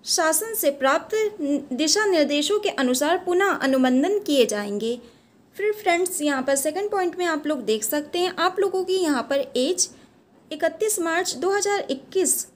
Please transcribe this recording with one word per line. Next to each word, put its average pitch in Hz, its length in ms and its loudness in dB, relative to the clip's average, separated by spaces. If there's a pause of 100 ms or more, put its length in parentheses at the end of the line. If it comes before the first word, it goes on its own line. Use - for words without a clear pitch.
शासन 339 500 0
से 294 180 2
प्राप्त 285 420 0 (580)
दिशा 311 340 2
निर्देशों 294 540 2
के 415 100 -2
अनुसार 277 480 2
पुनः 359 340 2
अनुबंधन 262 680 2
किए 285 280 4
जाएंगे। 208 520 -4 (580)
फिर 415 160 -2
friends, 359 500 0
यहाँ 277 200 0
पर 277 140 2
second 311 340 -2
point 370 280 -2
में 359 80 -2
आप 302 200 -2
लोग 294 160 -2
देख 214 220 0
सकते 294 340 -4
हैं, 359 180 0
आप 359 240 0
लोगों 381 240 0
की 370 100 0
यहाँ 302 280 0
पर 277 160 -2 (180)
एज 320 320 0 (640)
इकतीस 320 500 -2
मार्च 330 340 -2
दो 302 160 0
हज़ार 403 400 0
इक्कीस 302 520 0 (140)